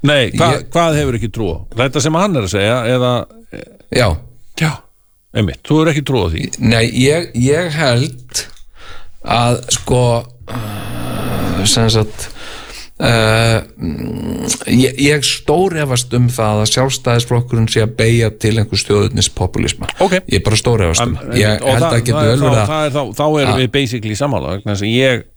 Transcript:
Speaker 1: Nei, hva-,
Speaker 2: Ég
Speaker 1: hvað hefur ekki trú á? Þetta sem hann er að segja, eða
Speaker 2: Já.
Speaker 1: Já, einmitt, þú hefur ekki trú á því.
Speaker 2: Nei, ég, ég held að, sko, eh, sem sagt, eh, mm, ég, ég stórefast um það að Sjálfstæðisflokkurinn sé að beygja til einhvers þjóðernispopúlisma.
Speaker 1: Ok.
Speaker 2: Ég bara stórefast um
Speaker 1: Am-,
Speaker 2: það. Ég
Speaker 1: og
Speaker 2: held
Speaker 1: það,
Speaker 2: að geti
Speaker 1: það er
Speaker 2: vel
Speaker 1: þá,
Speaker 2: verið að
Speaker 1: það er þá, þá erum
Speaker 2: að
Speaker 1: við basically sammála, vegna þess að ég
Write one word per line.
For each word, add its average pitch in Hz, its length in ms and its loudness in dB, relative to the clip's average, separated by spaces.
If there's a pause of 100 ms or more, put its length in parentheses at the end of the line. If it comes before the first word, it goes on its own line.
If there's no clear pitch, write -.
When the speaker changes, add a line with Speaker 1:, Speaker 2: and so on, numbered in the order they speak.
Speaker 1:
Nei, 139 300 4
hva-, 170 260 2
Speaker 2:
Ég - 120 -8
Speaker 1:
hvað 165 260 2
hefur 139 180 0
ekki 110 160 -2
trú 110 240 -4
á? - 40 -8 (180)
Þetta 131 260 0
sem 156 120 2
hann 185 220 2
er 120 60 0
að 92 80 -2
segja, 104 360 2
eða 123 400 2 (640)
Speaker 2:
Já. 101 240 2 (420)
Speaker 1:
Já, 156 120 2 (640)
einmitt, 107 280 -4
þú 151 160 2
hefur 160 140 2
ekki 143 120 -2
trú 131 200 0
á 87 80 -2
því. - 260 -6
Speaker 2:
Nei, 113 320 2
ég, 143 440 0
ég 143 360 2
held 147 760 -2 (760)
að, 120 380 2 (100)
sko, 123 540 2 (240)
eh, - 1160 -4
sem 113 240 2
sagt, 110 420 0 (680)
eh, 113 600 2 (180)
mm, - 680 -6 (200)
ég, 127 320 4
ég 143 240 2
stórefast 151 920 0
um 123 140 4
það 107 360 0
að 110 80 0
Sjálfstæðisflokkurinn 120 1000 0
sé 113 140 2
að 110 120 -4
beygja 113 340 2 (100)
til 110 180 2
einhvers 101 260 -2
þjóðernispopúlisma. - 1000 0 (140)
Speaker 1:
Ok. 185 260 2
Speaker 2:
Ég 95 160 0
bara 107 140 2
stórefast 101 460 2
um 120 120 0
Speaker 1:
Am-, - 60 -6
Speaker 2:
það. - 160 -4
Ég 107 260 2
Speaker 1:
og 135 60 0
Speaker 2:
held 127 140 4
Speaker 1:
það, - 100 2
Speaker 2:
að 117 80 4
geti 120 120 0
Speaker 1:
það 107 100 2
er 107 40 4
Speaker 2:
vel 120 120 4
Speaker 1:
þá, 139 40 2
Speaker 2:
verið 123 160 4
að 107 80 2
Speaker 1:
það 156 180 0
er 147 60 0
þá, 143 120 -2 (120)
þá 143 100 0 (140)
erum 131 160 2
Speaker 2:
að 135 80 2
Speaker 1:
við 120 80 0
basically 113 460 -2
sammála, 95 400 -2
vegna 101 180 -4
þess 101 80 -4
að 113 140 0
ég 127 260 2 (140)